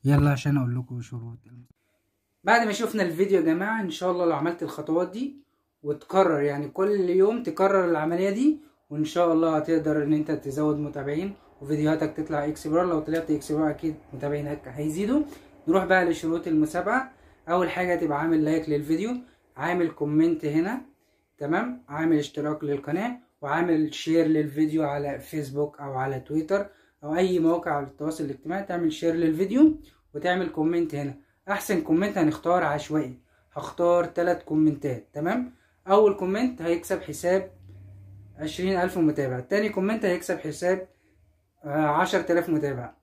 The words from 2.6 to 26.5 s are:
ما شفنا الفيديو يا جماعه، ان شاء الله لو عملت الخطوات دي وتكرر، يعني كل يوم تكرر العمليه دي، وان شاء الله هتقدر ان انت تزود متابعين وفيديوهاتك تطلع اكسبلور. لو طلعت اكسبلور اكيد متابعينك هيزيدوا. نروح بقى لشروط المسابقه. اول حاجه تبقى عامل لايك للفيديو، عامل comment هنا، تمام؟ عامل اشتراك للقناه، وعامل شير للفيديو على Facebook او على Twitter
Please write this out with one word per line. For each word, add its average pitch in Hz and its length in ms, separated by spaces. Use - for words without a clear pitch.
ما 208 60
شفنا 214 300
الفيديو 180 380
يا 156 40
جماعه، 196 380
ان 180 80
شاء 180 200
الله 180 140
لو 165 80
عملت 160 300
الخطوات 165 500
دي 262 300
وتكرر، 151 580
يعني 143 280
كل 190 420
يوم 202 320
تكرر 185 480
العمليه 170 400
دي، 277 300
وان 151 140
شاء 170 280
الله 160 240
هتقدر 156 460
ان 147 100
انت 151 180
تزود 147 480
متابعين 147 560
وفيديوهاتك 151 560
تطلع 156 280
اكسبلور. 156 420
لو 160 140
طلعت 160 300
اكسبلور 151 400
اكيد 151 240
متابعينك 147 540
هيزيدوا. 156 560
نروح 180 160
بقى 180 260
لشروط 165 360
المسابقه. 175 640
اول 175 220
حاجه 180 240
تبقى 151 260
عامل 160 240
لايك 156 240
للفيديو، 156 420
عامل 170 320
comment 156 560
هنا، 170 360
تمام؟ 196 500
عامل 156 300
اشتراك 147 460
للقناه، 151 540
وعامل 156 540
شير 160 320
للفيديو 156 560
على 143 360
Facebook 147 600
او 139 140
على 135 260
Twitter 175 460